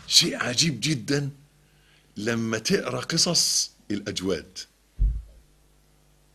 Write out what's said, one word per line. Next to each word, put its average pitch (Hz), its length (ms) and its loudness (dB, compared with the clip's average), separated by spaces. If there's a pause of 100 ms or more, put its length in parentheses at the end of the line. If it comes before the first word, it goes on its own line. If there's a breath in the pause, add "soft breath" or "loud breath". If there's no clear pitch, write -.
شيء 208 300 4
عجيب 127 440 0
جدًا 143 500 0 (840)
لما 113 420 0
تقرأ 127 420 0
قصص - 720 0 (200)
الأجواد، 98 680 -4 (1800)